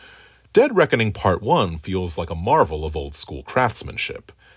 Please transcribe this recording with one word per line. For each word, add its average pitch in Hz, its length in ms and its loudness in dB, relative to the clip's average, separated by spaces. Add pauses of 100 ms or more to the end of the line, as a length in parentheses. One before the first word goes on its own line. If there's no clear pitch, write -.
(520)
Dead 254 220 6
Reckoning 120 380 2
Part 95 300 0
One 104 360 0
feels 90 400 -4
like 82 100 -4
a - 60 -8
marvel 85 500 2
of 78 120 -6
old 71 180 -8
school - 300 -8
craftsmanship, - 880 -4 (240)